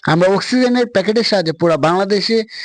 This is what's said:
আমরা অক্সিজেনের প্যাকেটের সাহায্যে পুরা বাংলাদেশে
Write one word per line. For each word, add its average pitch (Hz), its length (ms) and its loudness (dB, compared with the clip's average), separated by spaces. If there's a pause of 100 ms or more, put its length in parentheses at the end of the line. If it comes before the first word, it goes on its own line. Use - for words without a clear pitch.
আমরা 165 240 2
অক্সিজেনের 247 580 0
প্যাকেটের 214 380 0
সাহায্যে 180 300 -2
পুরা 165 240 2
বাংলাদেশে 196 640 0 (220)